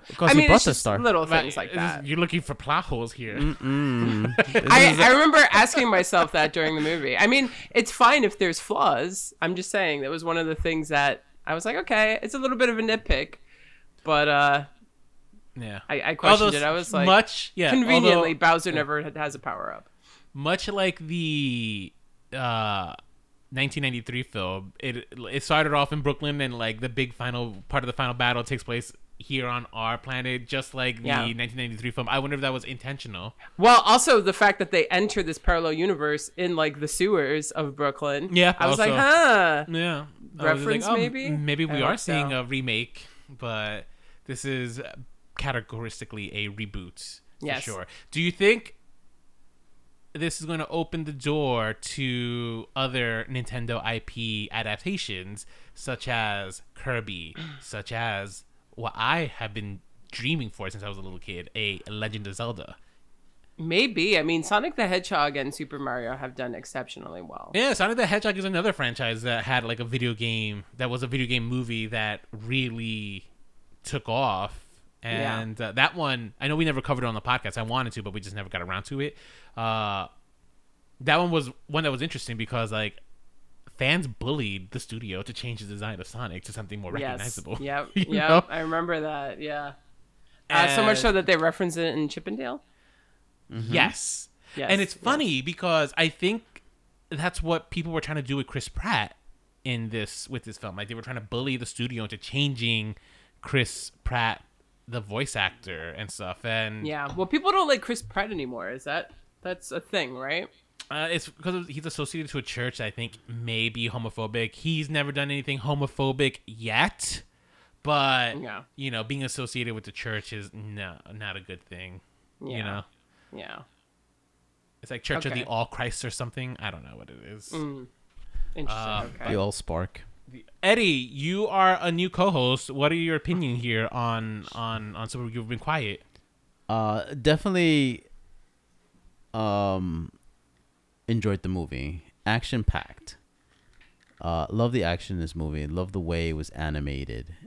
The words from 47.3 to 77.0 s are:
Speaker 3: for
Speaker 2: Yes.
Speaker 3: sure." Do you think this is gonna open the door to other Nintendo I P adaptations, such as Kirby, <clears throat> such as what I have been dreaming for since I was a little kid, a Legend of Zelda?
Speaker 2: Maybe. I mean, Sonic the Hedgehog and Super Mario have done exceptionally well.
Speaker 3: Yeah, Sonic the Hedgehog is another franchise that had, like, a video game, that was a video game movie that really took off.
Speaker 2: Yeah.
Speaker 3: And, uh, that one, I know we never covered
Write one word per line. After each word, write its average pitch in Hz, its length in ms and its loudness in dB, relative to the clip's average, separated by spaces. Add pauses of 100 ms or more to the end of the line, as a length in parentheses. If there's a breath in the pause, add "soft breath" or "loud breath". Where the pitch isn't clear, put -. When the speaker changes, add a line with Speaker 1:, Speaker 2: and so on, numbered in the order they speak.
Speaker 3:
for 147 60 -8
Speaker 2:
Yes. 131 160 -4
Speaker 3:
sure." 95 240 -8 (240 loud breath)
Do 156 120 -2
you 175 100 2
think 214 440 2 (1400)
this 156 260 -4
is 160 60 -10
gonna 160 220 -4
open 160 360 -4
the 151 80 -8
door 131 600 0
to 120 920 -4 (100)
other 123 540 -2
Nintendo 120 520 -4
I 113 180 -2
P 110 520 -6
adaptations, 107 920 -6 (280 soft breath)
such - 340 -10
as 104 520 -4 (140)
Kirby, 101 600 -6 (140)
<clears throat> 139 120 -14
such - 320 -12
as 101 520 -6 (300)
what 113 200 -8
I 143 420 0
have 107 180 -8
been 104 260 -8 (300)
dreaming 127 400 -4
for 101 200 -8
since 101 140 -12
I 104 40 -8
was 98 100 -8
a - 20 -10
little 95 180 -10
kid, 87 380 -12
a 101 320 -2
Legend 107 380 -6
of 98 80 -10
Zelda? 117 420 -8 (840)
Speaker 2:
Maybe. 180 600 2
I 156 40 4
mean, 165 200 2
Sonic 220 340 0
the 220 100 2
Hedgehog 175 500 0
and 139 180 -4
Super 143 240 -10
Mario 127 380 -4
have 131 180 -10
done 127 200 -6
exceptionally - 680 -12
well. - 320 -14
Speaker 3:
Yeah, 254 200 4
Sonic 214 240 2
the 226 80 4
Hedgehog 208 320 0
is 190 80 -4
another 190 260 2
franchise 117 500 -2
that 117 220 -2
had, 127 200 2
like, 117 140 -4
a 117 60 -4
video 120 300 -2
game, 110 500 -4 (140)
that 127 120 -2
was 123 120 -4
a 131 40 -6
video 127 200 0
game 120 200 4
movie 117 400 -2
that 107 360 -2 (100)
really 113 960 -4 (560)
took - 240 -6
off. 113 580 0 (360)
Speaker 2:
Yeah. 113 380 -4
Speaker 3:
And, 110 200 -8
uh, 110 120 -6
that 131 240 4
one, 131 440 -4
I 135 80 -4
know 151 80 0
we 165 80 2
never 143 160 0
covered 127 240 -2